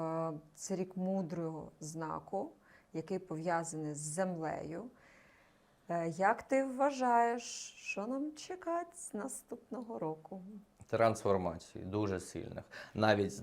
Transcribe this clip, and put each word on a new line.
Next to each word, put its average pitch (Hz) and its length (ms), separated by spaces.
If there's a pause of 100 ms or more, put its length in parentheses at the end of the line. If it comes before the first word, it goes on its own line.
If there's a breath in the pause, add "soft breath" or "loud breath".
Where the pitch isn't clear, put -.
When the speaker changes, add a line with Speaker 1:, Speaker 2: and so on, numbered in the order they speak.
(340)
Speaker 1:
е, 151 40 (160)
це - 220
рік 185 200
мудрого 170 760 (100)
знаку, 160 720 (420 soft breath)
який 165 260
пов'язаний 160 760
з 143 40
землею. 160 880 (1040 soft breath)
Е, 170 200
як 190 340
ти 269 220
вважаєш, 247 760 (340)
що - 300
нам 269 300
чекати 349 580
з - 200
наступного 226 840
року? 160 440 (480)
Speaker 2:
Трансформації 98 960
дуже 98 360
сильних. - 440 (300 loud breath)
Навіть, 101 480